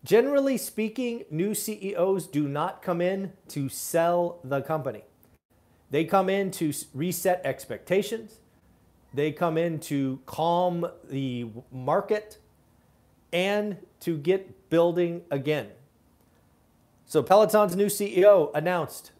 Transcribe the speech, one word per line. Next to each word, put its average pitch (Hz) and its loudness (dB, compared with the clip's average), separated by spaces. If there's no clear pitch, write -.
Generally 269 4
speaking, 233 -6
new 180 -2
C 214 -6
E 190 -6
Os 190 0
do 147 -2
not 151 -4
come 175 -2
in 190 -2
to 135 -6
sell 175 0
the 135 -2
company. 131 -6
They 156 2
come 190 2
in 196 0
to 165 -2
s-, 143 -6
reset 180 0
expectations. 190 -4
They 147 0
come 160 0
in 165 -2
to 135 -4
calm 175 0
the 131 -6
w-, 113 -12
market 185 -2
and 202 -2
to 170 -4
get 185 -2
building 170 2
again. 139 -2
So 147 2
Peloton's 208 6
new 202 2
C 202 0
E 185 8
O 202 8
announced 160 -4